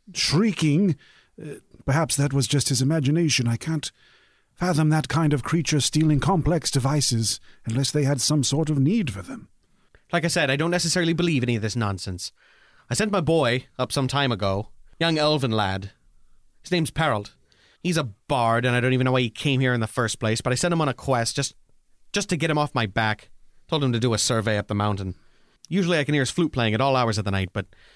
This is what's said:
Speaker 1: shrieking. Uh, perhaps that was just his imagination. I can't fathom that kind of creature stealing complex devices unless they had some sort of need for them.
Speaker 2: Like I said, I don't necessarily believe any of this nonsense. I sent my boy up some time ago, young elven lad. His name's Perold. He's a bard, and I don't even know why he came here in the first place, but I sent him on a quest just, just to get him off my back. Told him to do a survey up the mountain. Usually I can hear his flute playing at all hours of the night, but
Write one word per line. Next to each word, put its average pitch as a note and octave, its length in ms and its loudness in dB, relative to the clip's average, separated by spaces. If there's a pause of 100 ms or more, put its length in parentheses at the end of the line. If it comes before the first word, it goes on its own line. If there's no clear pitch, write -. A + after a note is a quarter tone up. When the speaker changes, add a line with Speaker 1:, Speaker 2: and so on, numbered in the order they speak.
(140)
Speaker 1:
shrieking. E3 840 2 (460)
Uh, D#3 140 -14 (300)
perhaps D3 300 2
that C#3 180 0
was C#3 140 2
just C#3+ 220 0
his C3 120 0
imagination. D3 680 2
I A#2 100 0
can't D#3 340 -6 (640)
fathom D#3 360 0
that D#3 180 2
kind D3+ 260 2
of C3+ 100 0
creature D3+ 360 0
stealing D3+ 400 2
complex E3+ 520 0
devices C3 680 0 (260)
unless B2+ 260 -2
they D3+ 120 0
had C#3 180 0
some D3+ 220 2
sort D3+ 260 -2
of D3 100 0
need D#3 320 2
for G2 100 -8
them. - 260 -16 (640)
Speaker 2:
Like E3+ 140 0
I F3 40 -2
said, D#3 200 0
I C3+ 60 0
don't D#3+ 160 0
necessarily E3+ 420 0
believe D#3+ 300 0
any A#2+ 120 0
of G#2+ 60 -2
this G#2 140 -4
nonsense. G2 560 -4 (580)
I - 40 -4
sent G#3 180 0
my G3 100 2
boy C3+ 440 2 (120)
up B2+ 140 -4
some C3+ 160 0
time C3+ 240 0
ago, G2+ 380 -2 (300)
young E3 180 2
elven D3 340 0
lad. G2 400 -2 (720)
His - 80 -20
name's E3+ 200 0
Perold. B2 400 -2 (520)
He's E3+ 140 0
a D3 80 0 (220)
bard, A#2 380 2
and B2 100 2
I B2 40 2
don't B2+ 140 2
even B2+ 120 2
know B2+ 60 2
why B2+ 100 2
he A#2+ 80 -2
came C3 300 -2
here C3 140 2
in A#2+ 80 0
the A2+ 60 0
first - 320 -4
place, A2+ 220 -2
but B2 100 -2
I B2 40 0
sent F3 180 0
him E3 80 2
on D3 80 0
a B2 40 -2
quest A#2+ 420 -2
just, - 180 -4 (600)
just G3+ 160 -4
to E3+ 80 -2
get D#3+ 120 -2
him D3+ 80 0
off D3 160 -2
my A#2 120 0
back. G#2+ 440 -2 (380)
Told D3+ 160 -2
him B2+ 80 2
to A#2 80 0
do A#2 140 2
a G#2+ 40 2
survey A2 400 0
up G2+ 100 -4
the G#2 80 -4
mountain. G2 400 -2 (520)
Usually E3+ 320 0
I C#3+ 60 0
can D3 80 0
hear D3 80 4
his B2 100 -2
flute E3 220 0
playing A2+ 200 2
at A2 80 2
all C3+ 140 2
hours A#2 220 2
of G#2 80 -4
the G2+ 60 -2
night, F#2+ 200 0
but G2 140 -4 (300)